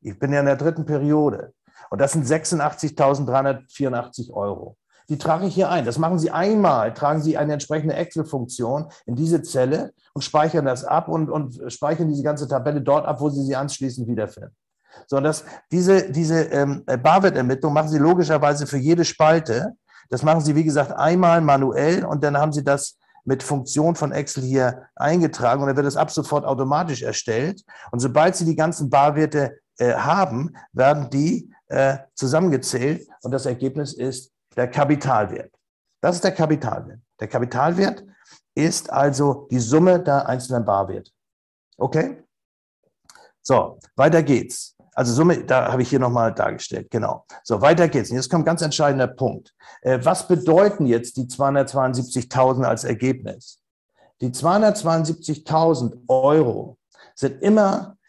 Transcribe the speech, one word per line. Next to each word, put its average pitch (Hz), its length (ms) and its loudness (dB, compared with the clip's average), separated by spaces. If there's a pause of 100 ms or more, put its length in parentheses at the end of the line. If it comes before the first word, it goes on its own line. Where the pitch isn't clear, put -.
Ich - 180 -12
bin 139 140 -4
ja 143 80 2
in 139 60 2
der 139 100 2
dritten 156 300 -2
Periode. 147 640 0 (380)
Und 98 100 -4
das - 120 2
sind 156 140 -2
sechsundachtzigtausenddreihundertvierundachtzig 139 2000 -2
Euro. 98 460 -6 (300)
Die 147 100 -4
trage 165 280 0
ich 180 80 -4
hier 175 160 2
ein. 165 140 0
Das 117 140 -4
machen 165 200 0
Sie 160 140 0
einmal, 165 600 2
tragen 147 300 -2
Sie 151 140 0
eine 147 160 -2
entsprechende 151 420 -4
Excel-Funktion 147 920 -6 (200)
in 117 80 -6
diese 160 280 0
Zelle 135 500 -2 (220)
und 139 80 -6
speichern 156 420 0
das 127 200 -4
ab 160 240 -2
und, 160 220 -2
und 123 420 -6
speichern 160 360 -2
diese 143 160 -2
ganze 147 240 -4
Tabelle 139 320 -2
dort 139 260 2
ab, 139 140 -4
wo 147 100 0
Sie 139 140 -4
sie 135 100 -2
anschließend 131 540 -6
wiederfinden. 104 480 -8 (500)
So, 139 140 0
das, 151 240 -2 (260)
diese, 180 400 4
diese, 160 340 0
ähm, 139 420 0
äh, 127 120 0
barwert-Ermittlung 147 760 2
machen 156 160 0
Sie 151 100 0
logischerweise 147 680 2
für 143 120 -4
jede 160 260 2
Spalte. 156 680 0 (360)
Das 127 140 -4
machen 156 160 4
Sie, 147 160 2
wie 160 80 2
gesagt, 143 260 0
einmal 170 500 4
manuell 143 640 2
und 147 200 -4
dann 143 120 0
haben 151 160 0
Sie 143 120 -4
das 143 340 -2 (260)
mit 131 180 -2
Funktion 147 520 0
von 151 160 -4
Excel 143 320 -6
hier 127 540 0
eingetragen 147 640 0
und 139 80 0
dann 135 80 0
wird 143 100 0
es 143 100 -4
ab 147 140 0
sofort 147 340 -2
automatisch 139 580 -2
erstellt. 120 600 -4 (300)
Und 123 80 -4
sobald 147 340 2
Sie 180 100 -4
die 160 120 0
ganzen 156 340 -2
Barwerte, 147 680 2 (200)
äh, 120 140 2
haben, 147 640 -2 (160)
werden 135 380 2
die, 147 420 -2 (160)
äh, 135 300 0 (160)
zusammengezählt 139 920 -2 (160)
und 120 100 -8
das 131 140 -4
Ergebnis 135 460 -6
ist 127 400 -10 (240)
der 123 120 -2
Kapitalwert. 139 840 0 (480)
Das 175 140 0
ist 175 100 -10
der 190 80 2
Kapitalwert. 147 680 -4 (200)
Der 107 80 -8
Kapitalwert 151 760 -2 (520)
ist 165 360 -2
also 139 600 0
die 127 80 0
Summe 165 440 4
der 139 240 0
einzelnen 127 380 -4
Barwerte. 98 460 -2 (680)
Okay? 156 460 -2 (1200)
So, - 360 0 (180)
weiter 160 260 6
geht's. - 520 -2 (200)
Also 120 180 0
Summe, 160 320 4
da 127 260 2
habe 127 120 0
ich - 80 -2
hier 143 80 2
nochmal 120 340 2
dargestellt, - 580 -6
genau. - 360 -6 (180)
So, 107 160 -2
weiter 165 260 6
geht's. 131 220 -2
Und 120 80 -4
jetzt 127 140 -4
kommt 160 140 2
ein - 20 0
ganz 165 160 -2
entscheidender 143 460 0
Punkt. - 440 -6 (300)
Äh, 127 200 0
was 170 240 0
bedeuten 175 600 4
jetzt 120 320 0
die 127 100 -6
zweihundertzweiundsiebzigtausend 131 1400 0
als 120 200 -2
Ergebnis? 127 760 -6 (600)
Die 123 100 -4
zweihundertzweiundsiebzigtausend 160 1700 0 (100)
Euro 131 680 2 (360)
sind 135 280 -4
immer 208 560 2 (100)